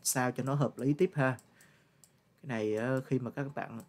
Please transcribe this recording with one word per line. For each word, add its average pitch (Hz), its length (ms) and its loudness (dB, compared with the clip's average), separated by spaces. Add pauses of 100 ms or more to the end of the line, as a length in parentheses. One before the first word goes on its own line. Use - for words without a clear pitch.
sao 127 280 2
cho 120 120 -2
nó 135 120 0
hợp 139 240 2
lý 135 140 2
tiếp 180 220 2
ha. 131 240 2 (1040)
Cái 151 60 -12
này, 107 260 0
ờ, 127 260 0
khi 135 180 0
mà 120 120 -4
các 139 240 -6
bạn, - 340 -8